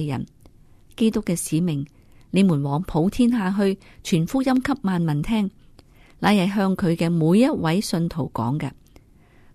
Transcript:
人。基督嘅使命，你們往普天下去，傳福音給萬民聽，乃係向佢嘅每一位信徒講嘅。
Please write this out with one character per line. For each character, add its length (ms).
人。 200
基 160
督 80
嘅 160
使 240
命， 260
你 120
們 200
往 200
普 260
天 200
下 220
去， 260
傳 200
福 160
音 200
給 100
萬 180
民 200
聽， 300
乃 140
係 220
向 220
佢 180
嘅 160
每 300
一 80
位 320
信 260
徒 260
講 240
嘅。 140